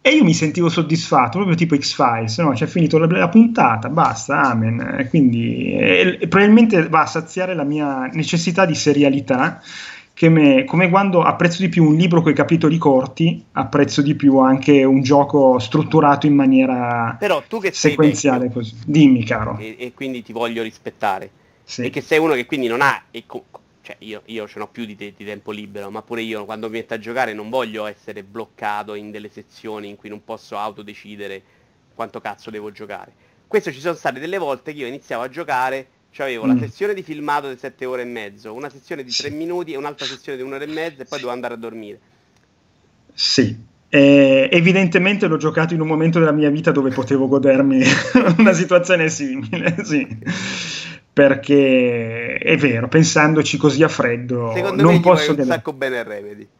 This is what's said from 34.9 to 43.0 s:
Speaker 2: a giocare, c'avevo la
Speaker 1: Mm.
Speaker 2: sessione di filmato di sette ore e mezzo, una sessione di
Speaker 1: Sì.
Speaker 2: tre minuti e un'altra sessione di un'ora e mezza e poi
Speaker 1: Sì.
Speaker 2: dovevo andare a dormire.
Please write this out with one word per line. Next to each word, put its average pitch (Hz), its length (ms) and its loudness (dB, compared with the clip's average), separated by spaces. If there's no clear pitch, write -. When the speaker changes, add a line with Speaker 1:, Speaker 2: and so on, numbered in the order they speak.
Speaker 2:
a 131 60 -10
giocare, 131 580 -6
c'avevo 127 360 -8
la 131 60 2
Speaker 1:
Mm. 123 60 2
Speaker 2:
sessione 185 360 -6
di 185 80 -12
filmato 147 460 -6
di 127 80 -14
sette 131 280 -12
ore 127 160 -6
e 120 40 -8
mezzo, 110 480 -14
una 139 160 -14
sessione 139 340 -14
di 123 80 -14
Speaker 1:
Sì. - 120 -6
Speaker 2:
tre 147 80 -8
minuti 165 420 -8
e 135 40 -10
un'altra 143 300 -10
sessione 135 320 -12
di 127 40 -10
un'ora 139 200 -10
e 147 40 -12
mezza 156 360 -10
e - 20 -14
poi 147 140 -12
Speaker 1:
Sì. 131 40 -12
Speaker 2:
dovevo 123 80 -8
andare 123 220 -10
a 117 40 -14
dormire. 113 420 -16